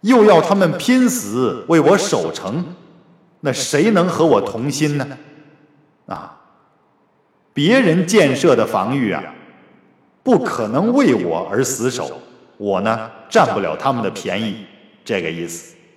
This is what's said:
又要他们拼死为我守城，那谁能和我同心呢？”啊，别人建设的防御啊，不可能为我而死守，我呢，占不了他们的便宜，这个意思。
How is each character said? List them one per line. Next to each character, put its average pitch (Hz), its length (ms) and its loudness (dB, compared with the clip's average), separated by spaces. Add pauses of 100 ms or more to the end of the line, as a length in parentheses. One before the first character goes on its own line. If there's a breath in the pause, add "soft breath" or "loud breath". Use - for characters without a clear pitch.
又 226 240 6
要 185 180 6
他 185 100 0
们 185 240 2
拼 247 320 2
死 131 600 -4
为 165 100 4
我 156 180 6
守 127 360 -2
城， 160 420 -8 (640)
那 139 140 -4
谁 160 400 0
能 180 160 2
和 165 180 0
我 120 140 4
同 110 280 -6
心 147 300 -2
呢？” 131 80 -6 (1000)
啊， - 340 -14 (1120)
别 185 240 2
人 185 260 2
建 170 300 4
设 143 220 4
的 110 100 0
防 107 300 -2
御 113 160 -2
啊， 71 100 -4 (1000)
不 254 160 4
可 120 260 -6
能 160 260 0
为 247 220 4
我 90 380 -2
而 117 100 0
死 127 260 -4
守， 120 320 -8 (360)
我 101 240 -2
呢， 110 280 -4 (220)
占 208 240 4
不 104 60 -2
了 78 160 -4
他 135 160 -2
们 120 100 -4
的 98 80 -4
便 95 320 -6
宜， 98 240 -8 (380)
这 98 180 -4
个 80 80 -6
意 85 160 -8
思。 - 300 -16 (200)